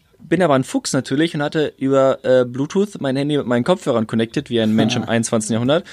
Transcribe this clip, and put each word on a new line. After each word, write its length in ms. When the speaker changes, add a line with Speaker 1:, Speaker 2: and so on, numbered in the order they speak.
Speaker 1:
Bin 220
aber 100
ein 120
Fuchs 280
natürlich 400
und 80
hatte 360
über, 460
äh, 220
Bluetooth 560
mein 140
Handy 220
mit 100
meinen 160
Kopfhörern 420
connected, 440
wie 120
ein 140
Mensch 220
im 60
Speaker 2:
<laughs> 60
Speaker 1:
einundzwanzigsten 440
Jahrhundert. 400